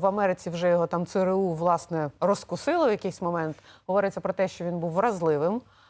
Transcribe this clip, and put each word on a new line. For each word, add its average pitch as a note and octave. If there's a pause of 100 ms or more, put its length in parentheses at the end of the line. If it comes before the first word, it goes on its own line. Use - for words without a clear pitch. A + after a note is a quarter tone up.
в F3+
Америці G3
вже E3+
його F3
там E3+
Ц G3
Р F#3
У, F#3+
власне, D#3+ (100)
розкусило G3+
в A3+
якийсь G3
момент. E3+ (320)
Говориться F#3+
про F#3
те, F#3
що -
він F3
був E3
вразливим, F3 (280)